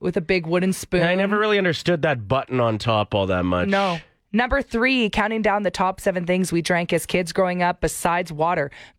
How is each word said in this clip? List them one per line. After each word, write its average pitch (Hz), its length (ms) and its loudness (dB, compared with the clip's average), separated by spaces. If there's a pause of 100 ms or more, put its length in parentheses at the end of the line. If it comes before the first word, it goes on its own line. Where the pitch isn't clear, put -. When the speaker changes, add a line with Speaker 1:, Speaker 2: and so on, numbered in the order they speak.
Speaker 1:
with 180 160 -4
a 196 40 2
big 170 280 0
wooden 185 240 2
spoon. - 300 -2
Speaker 2:
Yeah, 170 80 2
I 180 40 2
never 202 240 0
really 208 200 2
understood 175 440 0
that 131 240 0
button 131 320 -2
on 113 200 2
top 107 360 0
all 98 120 2
that 90 180 0
much. 90 240 0
Speaker 1:
No. 196 320 0 (320)
Number 247 280 0
three, 240 480 0
counting 220 320 -2
down 208 220 2
the 180 80 0
top 190 300 -2
seven 180 260 -2
things 180 260 0
we 170 80 2
drank 175 320 0
as 165 140 0
kids 180 260 -2
growing 180 300 0
up 175 180 0
besides 170 520 -2
water. 156 380 0 (280)